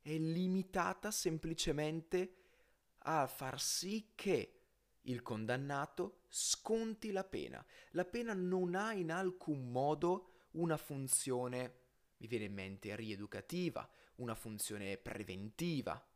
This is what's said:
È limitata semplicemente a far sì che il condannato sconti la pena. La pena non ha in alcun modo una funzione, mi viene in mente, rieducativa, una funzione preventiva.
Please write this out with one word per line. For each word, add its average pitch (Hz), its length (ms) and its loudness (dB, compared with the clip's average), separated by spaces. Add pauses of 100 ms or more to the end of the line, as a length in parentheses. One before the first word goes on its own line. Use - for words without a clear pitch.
È 156 160 -2
limitata 185 920 2
semplicemente 160 1300 0 (680)
a 147 240 4
far 135 340 -4
sì 208 540 0
che 165 400 2 (480)
il 120 180 -2
condannato 139 1040 -2
sconti 220 840 0
la 190 120 0
pena. 69 420 -6 (260)
La 180 140 0
pena 233 280 -2
non 180 420 2
ha 214 180 2
in 175 180 0
alcun 165 600 0
modo 151 600 2 (180)
una 160 260 2
funzione, 127 1000 0 (380)
mi 113 100 -14
viene 110 180 0
in 101 80 -4
mente, 98 420 -6
rieducativa, 113 920 -4 (260)
una 117 200 -4
funzione 104 600 -4
preventiva. 104 1080 -4 (100)